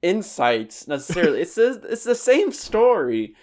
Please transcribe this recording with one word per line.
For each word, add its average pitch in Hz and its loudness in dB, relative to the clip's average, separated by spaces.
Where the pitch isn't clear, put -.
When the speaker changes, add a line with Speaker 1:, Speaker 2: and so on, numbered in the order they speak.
Speaker 1:
insights 127 -2
necessarily. 151 0
Speaker 2:
<laughs> - -
Speaker 1:
It's 170 -6
the, 233 2
it's 226 -6
the 240 2
same 285 2
story, 147 0